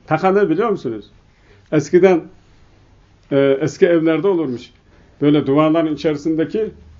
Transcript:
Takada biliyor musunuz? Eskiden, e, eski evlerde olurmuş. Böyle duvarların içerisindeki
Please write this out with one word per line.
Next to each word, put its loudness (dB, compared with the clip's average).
Takada 0
biliyor -2
musunuz? -8
Eskiden, 4
e, 2
eski 0
evlerde 0
olurmuş. -4
Böyle 2
duvarların 2
içerisindeki -4